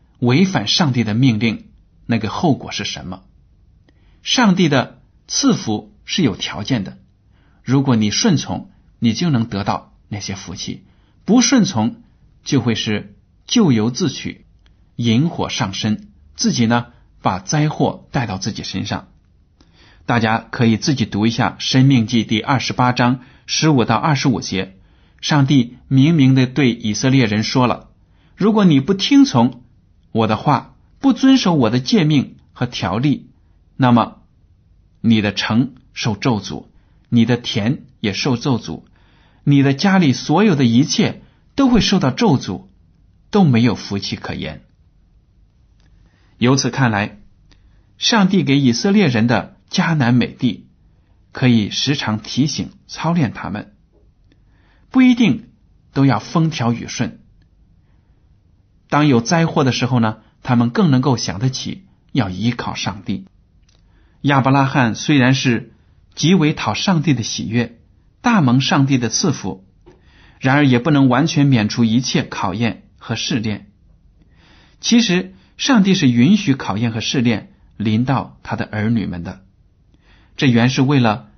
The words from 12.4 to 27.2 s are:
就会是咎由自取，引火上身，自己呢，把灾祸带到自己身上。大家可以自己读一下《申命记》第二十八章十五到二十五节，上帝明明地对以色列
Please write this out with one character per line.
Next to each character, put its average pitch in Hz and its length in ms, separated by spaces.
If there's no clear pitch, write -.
就 135 160
会 107 160
是 - 400
咎 202 240
由 113 180
自 160 180
取， - 380
引 120 340
火 - 200
上 98 260
身， - 380
自 214 160
己 123 140
呢， 117 260
把 92 200
灾 151 280
祸 - 440
带 127 140
到 95 120
自 101 140
己 92 100
身 95 240
上。 - 220
大 120 140
家 110 180
可 - 280
以 113 100
自 135 180
己 131 100
读 101 220
一 117 40
下 113 280
《申 131 260
命 131 220
记》 110 180
第 107 160
二 131 200
十 - 120
八 123 200
章 127 280
十 - 240
五 131 160
到 113 100
二 139 220
十 131 100
五 113 140
节， - 380
上 143 260
帝 135 300
明 139 280
明 131 200
地 131 120
对 127 260
以 104 220
色 131 160
列 131 160